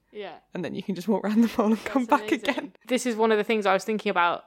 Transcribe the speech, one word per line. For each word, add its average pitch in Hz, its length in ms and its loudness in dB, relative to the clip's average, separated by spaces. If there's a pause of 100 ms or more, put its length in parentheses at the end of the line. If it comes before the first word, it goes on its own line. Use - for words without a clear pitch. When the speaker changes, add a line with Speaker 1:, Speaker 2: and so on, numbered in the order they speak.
(140)
Speaker 1:
Yeah. 196 220 -12 (180)
Speaker 2:
And 180 100 -6
then 151 100 -8
you 202 100 -8
can 196 120 -4
just 180 140 -4
walk 196 160 0
around 214 160 4
the 226 80 4
pole 208 240 0
and 214 100 -2
come 254 220 -2
Speaker 1:
That's 247 160 2
Speaker 2:
back 214 100 -6
Speaker 1:
amazing. 254 180 -2
Speaker 2:
again. 285 220 -4 (160)
Speaker 1:
This 254 180 0
is 233 120 -2
one 220 160 4
of 214 40 4
the 208 60 2
things 214 220 0
I 190 80 4
was 190 100 0
thinking 208 260 -2
about. 175 380 2